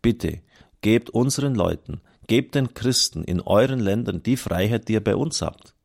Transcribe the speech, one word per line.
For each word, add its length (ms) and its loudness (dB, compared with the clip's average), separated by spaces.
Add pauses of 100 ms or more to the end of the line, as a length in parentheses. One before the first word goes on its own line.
bitte, 400 0 (400)
gebt 300 2
unseren 460 0
Leuten, 460 -2 (260)
gebt 260 0
den 200 0
Christen 500 -2
in 160 -2
euren 400 2
Ländern 420 -2
die 140 0
Freiheit, 520 -2
die 60 0
ihr 100 0
bei 120 2
uns 260 -4
habt. 320 -10 (100)